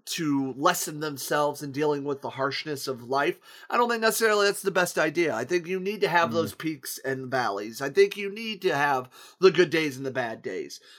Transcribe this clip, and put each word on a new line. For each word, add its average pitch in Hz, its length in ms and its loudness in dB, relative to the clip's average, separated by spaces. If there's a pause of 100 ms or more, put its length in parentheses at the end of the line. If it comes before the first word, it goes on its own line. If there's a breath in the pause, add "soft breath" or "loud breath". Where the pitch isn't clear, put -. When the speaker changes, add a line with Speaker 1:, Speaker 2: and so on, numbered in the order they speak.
Speaker 1:
to 139 520 -2
lessen 160 440 0
themselves 147 640 -2
in 143 100 -8
dealing 143 320 0
with 139 180 -4
the 120 80 -6
harshness 135 560 -4
of 123 160 -6
life, 139 360 0 (300 loud breath)
I - 80 0
don't 240 140 4
think 233 100 0
necessarily 220 460 4
that's 202 160 0
the 190 80 0
best 180 260 2
idea. 160 380 2
I 113 100 -2
think 175 220 -2
you 185 140 -4
need 196 220 -2
to 190 60 2
have 170 220 4
Speaker 2:
Mm. 160 40 -4
Speaker 1:
those 165 200 0
peaks - 500 -8
and 131 260 -6
valleys. 113 520 -2
I 139 80 -4
think 202 260 4
you 202 140 -4
need 214 320 -8
to 180 120 0
have 139 360 0 (300 loud breath)
the 180 100 8
good 165 200 4
days 151 260 0
and 135 100 -6
the 131 60 -4
bad 113 280 -4
days. 92 380 -8 (200 loud breath)